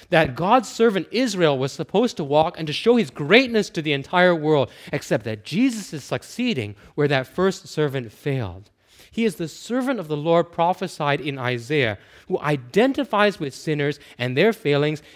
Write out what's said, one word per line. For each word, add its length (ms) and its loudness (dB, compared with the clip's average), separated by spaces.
that 260 2
God's 320 2
servant 420 0
Israel 480 0
was 140 -2
supposed 460 -2
to 60 -6
walk 340 2
and 80 -6
to 60 -6
show 240 2
his 140 2
greatness 600 2
to 120 -6
the 100 -2
entire 440 2
world, 340 2
except 320 -4
that 200 -8
Jesus 480 -2
is 120 -12
succeeding 720 -6
where 140 0
that 180 0
first 400 -2
servant 460 -4
failed. 580 -8
He 140 -2
is 120 -2
the 120 -8
servant 500 -6
of 100 -10
the 80 -4
Lord 360 2
prophesied 720 -2
in 160 -6
Isaiah, 600 -2
who 100 -2
identifies 1040 0
with 140 -6
sinners 440 -2
and 180 -4
their 160 4
failings 500 0